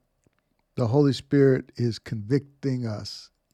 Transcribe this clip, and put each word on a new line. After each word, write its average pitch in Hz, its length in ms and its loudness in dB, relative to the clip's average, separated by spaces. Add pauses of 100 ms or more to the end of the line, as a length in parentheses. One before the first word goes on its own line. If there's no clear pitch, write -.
(760)
the 127 120 -2
Holy 139 280 4
Spirit 135 600 2
is 120 220 -2
convicting 123 880 -4
us. 104 440 -12 (240)